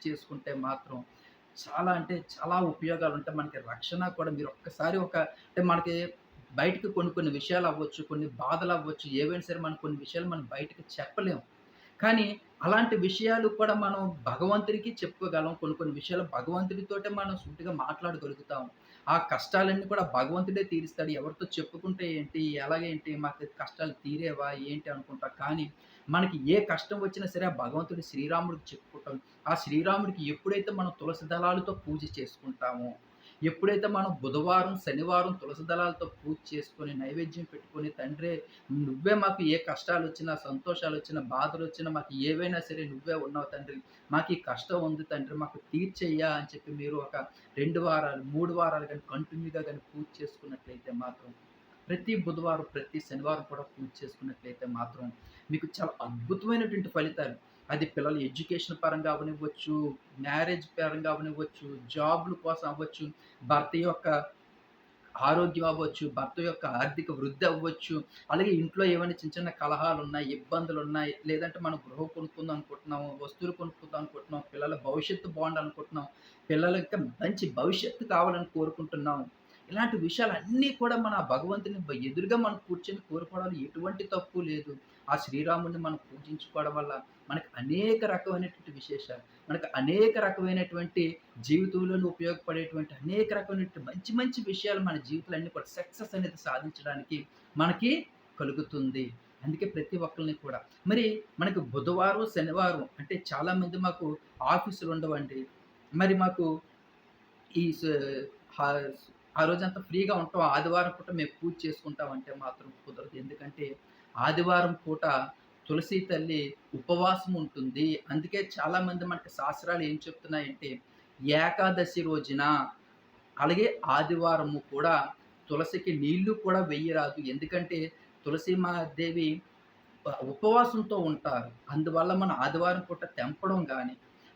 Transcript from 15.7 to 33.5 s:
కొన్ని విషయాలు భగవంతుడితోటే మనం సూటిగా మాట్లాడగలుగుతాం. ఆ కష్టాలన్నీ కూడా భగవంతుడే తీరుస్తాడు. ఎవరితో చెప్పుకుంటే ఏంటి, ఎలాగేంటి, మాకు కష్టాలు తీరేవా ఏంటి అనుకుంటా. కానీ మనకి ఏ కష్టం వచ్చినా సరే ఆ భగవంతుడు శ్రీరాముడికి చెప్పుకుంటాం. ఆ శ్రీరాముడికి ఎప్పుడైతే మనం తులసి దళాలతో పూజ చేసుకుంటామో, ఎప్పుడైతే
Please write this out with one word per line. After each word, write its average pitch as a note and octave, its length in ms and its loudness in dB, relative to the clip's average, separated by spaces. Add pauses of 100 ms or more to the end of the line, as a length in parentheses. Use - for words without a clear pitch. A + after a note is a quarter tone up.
కొన్ని D3+ 180 -2
విషయాలు F3+ 280 -2
భగవంతుడితోటే F#3+ 840 -2
మనం G3 280 -4
సూటిగా E3 340 -8
మాట్లాడగలుగుతాం. C#3+ 1000 -6 (400)
ఆ D#3+ 80 8
కష్టాలన్నీ G3 680 2
కూడా G3+ 300 0
భగవంతుడే F3+ 480 2
తీరుస్తాడు. D#3+ 460 -2
ఎవరితో D3+ 360 -4 (140)
చెప్పుకుంటే F3 540 -4
ఏంటి, D3+ 420 -2
ఎలాగేంటి, D#3 600 -2
మాకు D3 300 -4
కష్టాలు D3+ 460 -6
తీరేవా C#3+ 600 -4
ఏంటి C#3+ 380 -6
అనుకుంటా. C3+ 380 -8
కానీ D3 460 -4 (360)
మనకి D#3+ 420 2
ఏ G3+ 140 8
కష్టం G3+ 340 -2
వచ్చినా G3 280 -2
సరే F3+ 180 -2
ఆ F3+ 40 2
భగవంతుడు D3+ 520 -4
శ్రీరాముడికి D#3+ 720 -2
చెప్పుకుంటాం. C#3 440 -12 (280)
ఆ E3 80 4
శ్రీరాముడికి F3 760 2
ఎప్పుడైతే G3 420 -2
మనం F#3 280 -2
తులసి D#3+ 260 -4
దళాలతో F3 480 2
పూజ D3+ 460 -6
చేసుకుంటామో, B2 760 -6 (500)
ఎప్పుడైతే G3 440 2